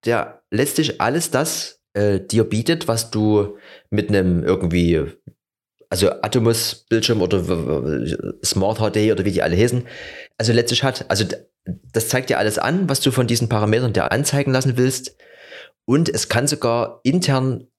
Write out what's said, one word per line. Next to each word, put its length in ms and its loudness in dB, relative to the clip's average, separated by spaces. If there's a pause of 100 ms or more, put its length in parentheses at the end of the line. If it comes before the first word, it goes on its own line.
der 460 -2
letztlich 500 -2
alles 300 -2
das, 500 -4 (140)
äh, 260 2
dir 240 2
bietet, 440 0
was 220 -2
du 460 2 (340)
mit 180 -2
einem 360 2
irgendwie, 580 2 (880)
also 220 2
Atomos-Bildschirm 1120 0
oder 260 0
w-, 640 -2
w-, 340 -8
Smart 360 0
H 100 2
D 220 2
oder 120 0
wie 80 0
die 100 0
alle 140 0
heißen, 300 2 (520)
also 140 2
letztlich 300 2
hat. 280 -4
Also 140 0
d-, 120 -4 (560)
das 160 -2
zeigt 220 -2
dir 80 2
alles 200 0
an, 300 0
was 120 0
du 100 2
von 160 0
diesen 220 0
Parametern 440 2
dir 200 0
anzeigen 400 0
lassen 240 0
willst. 400 -2 (680)
Und 220 2
es 200 -4
kann 180 0
sogar 560 -2
intern 680 0 (100)